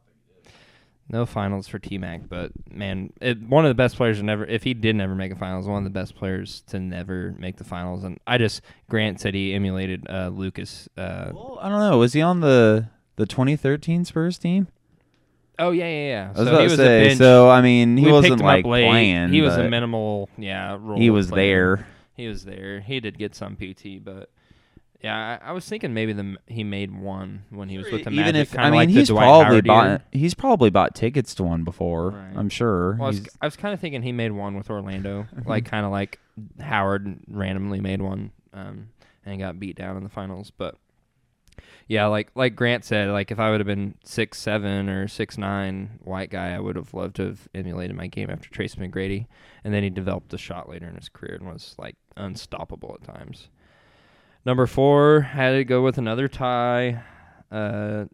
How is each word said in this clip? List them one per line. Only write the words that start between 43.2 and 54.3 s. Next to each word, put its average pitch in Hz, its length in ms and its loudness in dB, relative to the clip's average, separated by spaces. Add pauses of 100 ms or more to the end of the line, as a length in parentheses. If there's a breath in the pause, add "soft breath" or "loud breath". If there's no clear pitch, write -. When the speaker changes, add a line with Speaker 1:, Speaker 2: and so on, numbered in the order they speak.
Speaker 1:
if 107 80 -8
I 110 120 0
would 107 100 0
have 98 60 -4
been 101 360 -6
six - 340 -6
seven 101 520 -4
or 95 180 -6
six - 300 -10
nine 98 640 -8
white 95 260 -10
guy, 92 240 -8
I 92 60 -8
would 98 160 -8
have 95 180 -14
loved 92 220 -10
to 95 120 -6
have 95 280 -14
emulated 92 400 -10
my 90 120 -12
game 98 220 -10
after - 200 -14
Tracy - 300 -10
McGrady. 98 480 -8 (360 soft breath)
And 104 100 -6
then 104 100 -2
he 98 60 -2
developed 92 400 -8
the - 80 -14
shot - 320 -16
later 85 180 -18
in 85 80 -18
his - 140 -20
career - 300 -18
and 92 80 -18
was, - 300 -20
like, 52 180 -18 (220)
unstoppable - 840 -14
at - 120 -20
times. - 360 -20 (960)